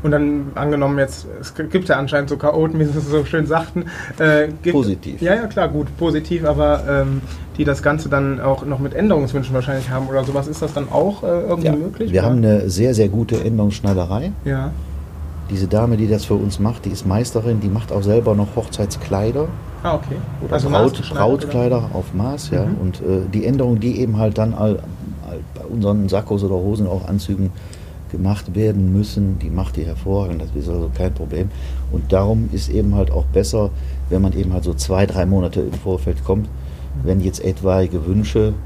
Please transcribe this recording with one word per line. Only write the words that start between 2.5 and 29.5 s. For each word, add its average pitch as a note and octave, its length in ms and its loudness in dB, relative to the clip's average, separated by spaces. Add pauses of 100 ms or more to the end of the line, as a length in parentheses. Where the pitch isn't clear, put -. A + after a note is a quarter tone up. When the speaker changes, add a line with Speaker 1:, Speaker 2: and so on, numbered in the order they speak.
Speaker 1:
wie D3+ 60 4
Sie D3 120 0
es C#3+ 120 -2
so D3 160 2
schön D#3+ 200 0
sagten. E3 420 -2 (320)
Äh, D3+ 280 6 (160)
gibt F3 100 2
Speaker 2:
Positiv. G2 480 0
Speaker 1:
Ja, F3+ 140 4
ja, A#3 120 -2
klar, F#3 200 0
gut, C#3+ 200 -2 (100)
positiv, D#3+ 480 0
aber, G3 420 4
ähm, C3+ 320 2 (380)
die D3 80 2
das C#3 180 0
Ganze D3+ 240 0
dann C#3 320 0
auch C3+ 260 0
noch C3+ 140 -4
mit C#3 140 -4
Änderungswünschen C#3 600 0
wahrscheinlich C3 360 -2
haben C3 180 -4
oder C3+ 160 0
sowas, C#3 240 -2
ist D3+ 140 -6
das D3 120 -4
dann C#3+ 200 -4
auch, F3+ 300 2
äh, F3 180 0
irgendwie E3+ 260 0
Speaker 2:
Ja, D3+ 80 4
Speaker 1:
möglich, F#3 380 -4
Speaker 2:
wir F#2 80 6
Speaker 1:
oder? A2+ 80 4
Speaker 2:
haben B2+ 80 4
eine G#2+ 320 4
sehr, A2 240 2
sehr G#2+ 160 4
gute A2 340 0
Änderungsschneiderei. G#2 880 0 (140)
Speaker 1:
Ja. C#3 260 -2 (800)
Speaker 2:
Diese F#2+ 160 0
Dame, A2 280 4
die G#2+ 120 2
das G#2 180 2
für - 80 2
uns G2+ 260 0
macht, A2 260 0
die G2 40 -2
ist F#2 160 -6
Meisterin, A2 540 0
die G#2 100 -2
macht A2 220 -2
auch G2+ 100 0
selber A2 320 4
noch G#2 220 0
Hochzeitskleider. A2 920 -2 (360)
Speaker 1:
Ah, F3 100 0
okay. C#3 220 -4 (280)
Speaker 2:
Oder - 100 -2
Speaker 1:
Also C#3 160 2
Speaker 2:
Braut-, G#2 120 4 (120)
Speaker 1:
maßgeschneidert, F#2+ 340 0
oder? C3+ 100 4
Speaker 2:
Brautkleider B2 560 0
auf - 220 -4
Maß, C3+ 340 -2
ja. F#2+ 160 2
Speaker 1:
Mhm. F#3 160 0
Speaker 2:
Und, F2+ 200 0
äh, F#2+ 180 2 (120)
die G#2+ 140 0
Änderungen, B2 340 2
die A2+ 200 0
eben A2+ 180 2
halt A2 220 2
dann A2 160 2
all, G#2 240 2 (500)
all C#2 120 -8 (120)
bei - 120 -12
unseren G2+ 440 0
Sakkos G2+ 340 0
oder F#2+ 120 2
Hosen G2+ 320 0
auch F#2 200 -2
Anzügen F#2+ 440 -2 (600)
gemacht F#2+ 440 -2
werden G2+ 360 2
müssen, G2 460 2
die - 140 -4